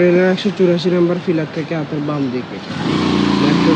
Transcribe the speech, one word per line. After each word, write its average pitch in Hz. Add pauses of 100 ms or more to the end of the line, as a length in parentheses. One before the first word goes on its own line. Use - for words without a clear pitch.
রেলের 180
একশো 196
চুরাশি 175
নম্বর 175
পিলার 160
থেকে 156
হাতের 147
বাম 147 (120)
দিকে। 120 (840)
মেট্রো -